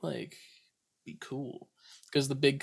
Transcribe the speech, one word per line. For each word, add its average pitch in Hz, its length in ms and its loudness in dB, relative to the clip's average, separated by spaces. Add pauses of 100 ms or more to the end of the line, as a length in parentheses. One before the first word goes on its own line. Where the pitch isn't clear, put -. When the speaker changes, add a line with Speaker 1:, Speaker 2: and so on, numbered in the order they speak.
Speaker 1:
like, 143 320 -6 (720)
be - 160 -14
cool. - 480 -10 (420)
'Cause 139 160 4
the 139 80 0
big 139 200 6
Speaker 2:
Yeah. 143 80 -4